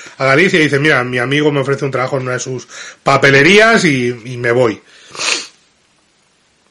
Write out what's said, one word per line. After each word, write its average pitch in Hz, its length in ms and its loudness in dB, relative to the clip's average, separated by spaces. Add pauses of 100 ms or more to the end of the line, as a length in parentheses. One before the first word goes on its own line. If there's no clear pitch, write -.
(180)
a 143 80 -2
Galicia, 170 340 2
y 156 40 2
dice, 143 160 0
"Mira, 143 240 0
mi 123 140 -6
amigo 143 340 -2
me 143 100 -2
ofrece 135 240 -4
un 135 60 -6
trabajo 131 260 -4
en 127 60 -6
una 127 100 -6
de 123 60 -6
sus 127 280 -10 (340)
papelerías 151 840 4
y, 131 220 0 (180)
y 123 120 -12
me 120 140 -2
voy. 117 280 0 (1900)